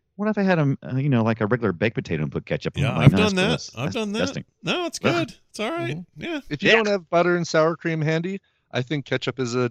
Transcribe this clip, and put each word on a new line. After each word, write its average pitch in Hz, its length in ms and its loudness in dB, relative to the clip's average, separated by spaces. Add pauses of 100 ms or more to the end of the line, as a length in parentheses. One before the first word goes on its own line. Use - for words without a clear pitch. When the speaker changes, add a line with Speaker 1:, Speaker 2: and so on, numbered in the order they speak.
(160)
Speaker 1:
"What 208 120 -2
if 214 80 0
I 208 60 0
had 185 160 4
'em, 139 240 2
uh, 127 140 -6
you 139 120 0
know, 120 140 4
like 110 180 0
a 107 60 2
regular 117 260 0
baked 101 220 0
potato 78 300 -2
and 69 80 -4
put 78 120 -6
ketchup - 320 -4
on 131 60 0
Speaker 2:
Yeah, - 60 2
Speaker 1:
them?" - 100 -2
Speaker 2:
I've - 140 8
Speaker 1:
Like, 196 100 4
Speaker 2:
done 208 140 2
Speaker 1:
that's 190 320 0
Speaker 2:
that. - 80 -18
Speaker 1:
gross. - 20 -8
Speaker 2:
I've 120 60 -4
Speaker 1:
That's - 100 -4
Speaker 2:
done 214 200 -4
that. 220 40 -4
Speaker 1:
disgusting. 269 260 -4 (200)
Speaker 2:
No, 339 220 -4
it's - 180 -10
Speaker 1:
Ugh. - 100 2
Speaker 2:
good. 330 200 -2 (160)
It's - 100 -12
all 214 100 -4
right. 339 260 -4
Speaker 3:
Mm-hmm. 170 280 -16
Speaker 2:
Yeah. 320 160 -6 (100)
Speaker 3:
If 147 100 -6
you 214 100 4
Speaker 1:
Yeah. 208 60 8
Speaker 3:
don't 214 120 2
have 196 200 -2
butter 175 280 2
and 170 100 -2
sour 160 300 2
cream 160 240 -4
handy, 170 400 -2 (360)
I 123 60 0
think 139 220 -4
ketchup 127 340 -4
is 120 160 -2
a, 123 160 0